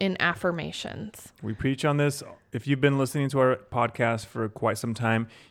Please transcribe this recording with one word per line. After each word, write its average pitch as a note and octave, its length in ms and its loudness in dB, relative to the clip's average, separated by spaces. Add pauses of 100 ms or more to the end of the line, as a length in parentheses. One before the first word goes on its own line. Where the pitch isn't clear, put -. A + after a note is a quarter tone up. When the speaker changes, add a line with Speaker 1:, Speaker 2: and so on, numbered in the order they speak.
Speaker 1:
in G3 180 2
affirmations. E3+ 1200 -4
Speaker 2:
We G#2+ 140 -6
preach C3+ 300 -2
on D3 140 2
this. D3 260 0 (260)
If B2 160 -6
you've C#3 140 2
been C#3 180 4
listening C3+ 300 0
to C3+ 100 0
our B2+ 180 6 (140)
podcast A#2 560 0
for A2+ 220 -4
quite A2 300 -2
some A#2 160 -4
time, A2+ 340 2 (220)